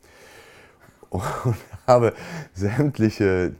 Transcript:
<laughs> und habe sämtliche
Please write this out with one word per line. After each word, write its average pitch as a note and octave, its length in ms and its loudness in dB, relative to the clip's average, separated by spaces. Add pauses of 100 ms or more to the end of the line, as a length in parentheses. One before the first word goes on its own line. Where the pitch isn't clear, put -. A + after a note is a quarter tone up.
(520)
<laughs> - 580 -20
und F#2 120 -6 (640)
habe A#2+ 280 6 (400)
sämtliche G2+ 1040 0